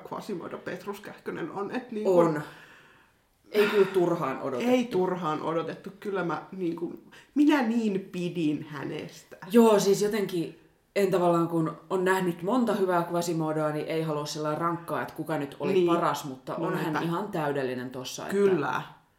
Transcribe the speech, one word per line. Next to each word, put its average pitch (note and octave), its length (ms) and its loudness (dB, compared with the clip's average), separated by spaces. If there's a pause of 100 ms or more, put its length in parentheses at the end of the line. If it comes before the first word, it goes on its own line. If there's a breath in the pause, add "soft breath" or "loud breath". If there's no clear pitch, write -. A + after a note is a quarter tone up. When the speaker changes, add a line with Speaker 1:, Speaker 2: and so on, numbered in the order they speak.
(120)
Speaker 1:
Quasimodo - 460 -8
Petrus - 420 -10
Kähkönen - 500 -8
on. G3+ 200 -6
Et B3 220 -6
niinku G3+ 260 4
Speaker 2:
On. D#3+ 240 4 (1080 loud breath)
Ei G#3 140 4
kyllä G#3 200 4
turhaan E3 560 0
odotettu. C#3 320 0
Speaker 1:
Ei B3 100 4
turhaan F3+ 580 0
odotettu. E3 480 -4 (100)
Kyllä F#3+ 240 -4
mä D3+ 180 -4 (100)
niinku, E3+ 400 -4 (420 loud breath)
minä D4 280 6
niin A3 380 2 (120)
pidin E3+ 580 -2
hänestä. - 680 -10 (160)
Speaker 2:
Joo, A3 280 8
siis G3 220 4
jotenkin F#3+ 560 -2 (380)
en G3 140 4
tavallaan, F3 380 4
kun D#3+ 280 -2 (140)
on F#3+ 140 0
nähnyt F#3 380 0
monta G#3+ 320 2
hyvää F3+ 380 2
Quasimodoa, D#3+ 580 0
niin D3+ 160 -4
ei D#3+ 160 -2
halua D3 240 -4
sillä D3+ 280 -4
rankkaa, D#3+ 480 -4
että - 120 -10
kuka D#3 240 -4
nyt C#3+ 220 -8
oli F#3+ 120 0
Speaker 1:
Niin. F3+ 140 4
Speaker 2:
paras, E3 380 0
mutta C3+ 320 -10
on E3+ 160 -2
Speaker 1:
Näinpä. D#3 260 -2
Speaker 2:
hän D#3+ 100 -2
ihan F3+ 200 -2
täydellinen C#3 600 -4
tossa, C3 320 -10
että - 120 -4
Speaker 1:
Kyllä. F3 480 2 (360)